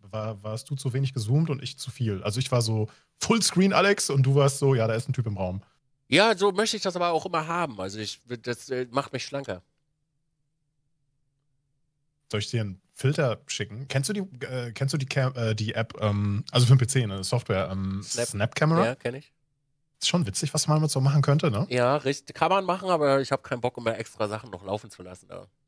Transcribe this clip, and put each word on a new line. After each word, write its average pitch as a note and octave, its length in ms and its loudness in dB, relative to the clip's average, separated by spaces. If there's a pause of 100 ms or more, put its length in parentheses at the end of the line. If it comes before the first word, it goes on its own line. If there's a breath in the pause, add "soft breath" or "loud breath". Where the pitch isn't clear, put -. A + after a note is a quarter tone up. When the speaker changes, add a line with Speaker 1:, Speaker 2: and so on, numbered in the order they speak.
Speaker 1:
war, G#2+ 440 -8
warst G#2+ 260 -8
du C#3+ 60 -4
zu C3 160 -4
wenig C3+ 200 -2
gezoomt C3 380 0
und B2+ 100 -6
ich - 160 -12
zu - 140 -12
viel. G#2 320 -4
Also G#2+ 160 -2
ich C3 140 -4
war A#2+ 100 2
so A2 260 -2 (320 soft breath)
Fullscreen G3 520 2
Alex G3 380 2
und C3+ 120 4
du C3+ 140 4
warst C#3+ 240 4
so, C3+ 160 4
„Ja, A2+ 100 2
da A2+ 80 0
ist A#2 140 -4
ein B2+ 40 -2
Typ A#2 140 -2
im G#2 100 -4
Raum.“ F#2+ 240 -4 (480 soft breath)
Speaker 2:
Ja, G3 280 6
so G3 160 2
möchte G#3+ 240 0
ich G3 60 -6
das F#3 140 -2
aber F3 140 2
auch D#3+ 160 0
immer E3 220 -2
haben. D#3+ 320 -4
Also G2 180 -6
ich, G#2 220 -8 (220)
das, A#2+ 280 -8
äh, B2+ 200 -4
macht C3+ 220 -4
mich B2+ 120 -6
schlanker. C3+ 380 -8 (2750)
Speaker 1:
Soll G#2 100 -2
ich - 100 -6
dir A#2+ 100 0
einen G2 200 -6 (120)
Filter C3+ 540 0
schicken? A2 420 -8
Kennst C3+ 220 -2
du - 20 -2
die, F#3+ 320 -6
äh, A#2+ 280 -6
kennst C3+ 200 -2
du D#3+ 60 -2
die C3 80 -4
Cam-, C3 280 0
äh, A2+ 200 0
die A2 200 -4
App, A2+ 260 -4
ähm, G#2 500 0
also B2 160 6
für B2+ 80 10
den C3 40 8
P B2 80 4
C, A#2+ 200 0
ne, G2 180 -6
Software, G2 460 0
ähm, F#2+ 320 -4
Speaker 2:
Snap. A#2 260 -4
Speaker 1:
Snap A2 260 -4
Camera? E3 320 4
Speaker 2:
Ja, C3+ 80 -2
kenn B2 200 -6
ich. C#3+ 180 -16 (680)
Speaker 1:
Ist - 80 -2
schon F3 180 2
witzig, - 280 -4
was - 140 0
man D3+ 80 4
damit D#3 140 2
so C3 100 0
machen C#3 220 4
könnte, D3 280 4
ne? G#2 200 0
Speaker 2:
Ja, B2 260 2
richtig. - 400 -6
Kann E3 140 2
man F#3+ 140 2
machen, F#3 240 -2
aber D3 320 4
ich C3+ 120 -2
hab C3+ 100 -2
keinen B2 180 -6
Bock, A#2+ 180 -2
immer A2+ 200 -2
extra A2 300 -4
Sachen G#2+ 220 -8
noch F#2 140 -14
laufen G2+ 260 -6
zu - 120 -18
lassen, F2+ 260 -18
da. F#2 200 -16 (200)